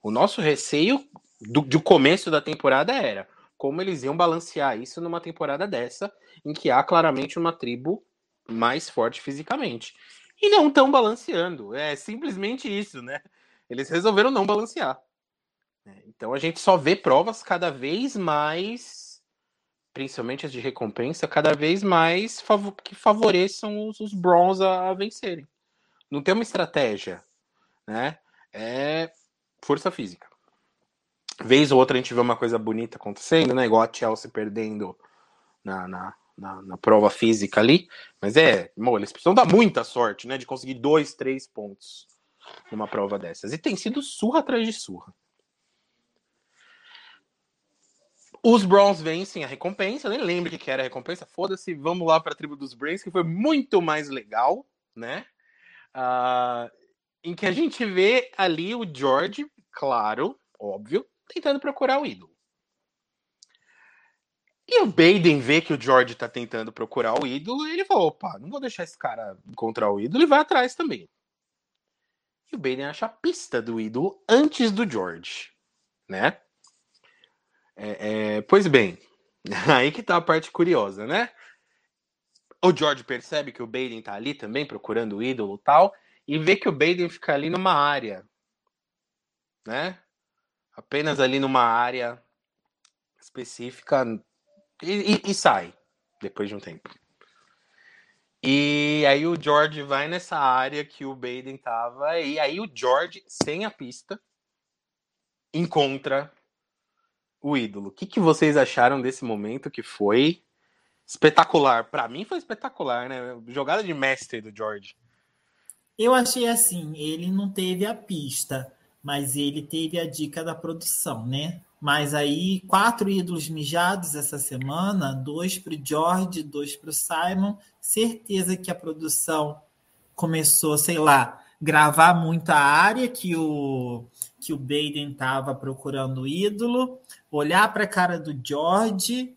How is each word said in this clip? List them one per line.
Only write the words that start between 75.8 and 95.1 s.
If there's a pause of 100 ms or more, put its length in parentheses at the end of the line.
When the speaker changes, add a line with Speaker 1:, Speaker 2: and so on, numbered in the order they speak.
Speaker 1:
né? (1400)
É,
é,
pois
bem, (460)
<laughs>
aí
que
tá
a
parte
curiosa,
né? (1300)
O
George
percebe
que
o
Baden
tá
ali
também
procurando
o
ídolo
e
tal, (340)
e
vê
que
o
Baden
fica
ali
numa
área, (1400)
né? (800)
Apenas
ali
numa
área (960)
específica (800)
e,
e,